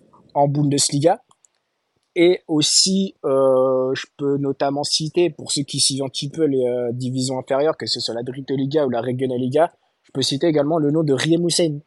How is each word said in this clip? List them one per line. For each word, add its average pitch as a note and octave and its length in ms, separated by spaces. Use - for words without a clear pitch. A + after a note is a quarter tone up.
en C#3+ 140
Bundesliga. C#3+ 760
Et F3 320
aussi, F#3+ 760
euh, C3 680
je C3+ 120
peux C#3+ 180
notamment C#3 480
citer, D#3+ 460
pour B2+ 240
ceux D3 100
qui C#3 160
suivent C#3 240
un C3+ 60
petit C#3+ 200
peu D#3+ 140
les, C3 220
euh, B2 260
divisions B2+ 480
inférieures, C#3 380
que A#2 80
ce A#2 160
soit A#2+ 120
la A#2 100
Dritte C3 280
Liga C#3 340
ou C3 40
la A#2 100
Regionalliga, B2+ 720
je - 80
peux C#3 100
citer C#3 260
également D3+ 300
le D3 140
nom D#3+ 120
de D3 100
Riem D#3+ 320
Hussein E3+ 420